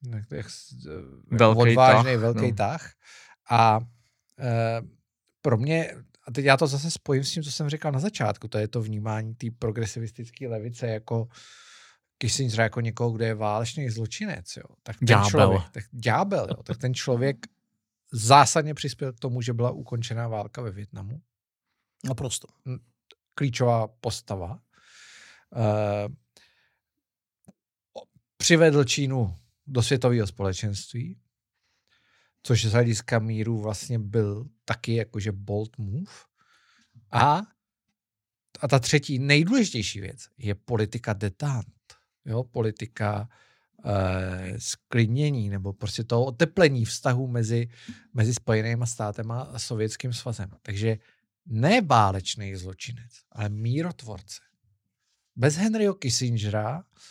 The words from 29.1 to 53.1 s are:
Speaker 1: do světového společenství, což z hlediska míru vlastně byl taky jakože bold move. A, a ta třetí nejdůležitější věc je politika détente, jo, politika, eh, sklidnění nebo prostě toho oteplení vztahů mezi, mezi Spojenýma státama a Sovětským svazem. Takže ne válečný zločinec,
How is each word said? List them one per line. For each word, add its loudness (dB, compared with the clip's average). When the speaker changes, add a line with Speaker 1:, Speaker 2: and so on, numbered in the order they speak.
Speaker 1:
do 0
světového 2
společenství, -6
což 2
z 0
hlediska 2
míru -4
vlastně -4
byl -2
taky -4
jakože -4
bold -6
move. -8
A, 4
a -4
ta 6
třetí 0
nejdůležitější 2
věc -12
je -2
politika -4
détente, -4
jo, -4
politika, -4
eh, -2
sklidnění -2
nebo -6
prostě -8
toho 0
oteplení 2
vztahů -2
mezi, -2
mezi 2
Spojenýma 0
státama -6
a -10
Sovětským -4
svazem. -8
Takže -2
ne 2
válečný 2
zločinec, -12